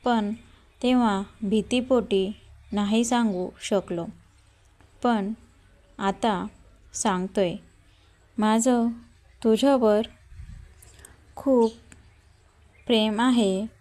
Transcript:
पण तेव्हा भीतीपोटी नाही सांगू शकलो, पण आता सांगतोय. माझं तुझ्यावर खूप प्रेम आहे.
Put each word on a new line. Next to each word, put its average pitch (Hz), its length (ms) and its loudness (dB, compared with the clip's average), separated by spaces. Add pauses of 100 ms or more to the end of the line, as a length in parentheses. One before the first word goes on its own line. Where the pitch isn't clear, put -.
पण 220 280 0 (500)
तेव्हा 240 400 2 (200)
भीतीपोटी 214 880 0 (400)
नाही 208 320 0
सांगू 220 460 -2 (100)
शकलो, 180 460 -4 (960)
पण 220 300 0 (680)
आता 196 480 -2 (480)
सांगतोय. 185 640 -2 (800)
माझं 226 500 2 (560)
तुझ्यावर 220 580 4 (1300)
खूप 233 360 2 (1120)
प्रेम 220 340 0
आहे. 220 460 2 (140)